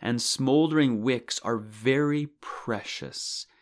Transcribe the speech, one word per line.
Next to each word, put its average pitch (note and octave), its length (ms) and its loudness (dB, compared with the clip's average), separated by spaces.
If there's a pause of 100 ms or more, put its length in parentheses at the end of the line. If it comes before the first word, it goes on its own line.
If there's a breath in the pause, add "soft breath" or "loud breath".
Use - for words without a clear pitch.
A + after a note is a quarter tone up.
and A#2+ 200 -2
smoldering C#3 800 4
wicks B2 380 -2
are A2+ 180 -2
very C3+ 680 0 (140)
precious - 1040 -8 (160 soft breath)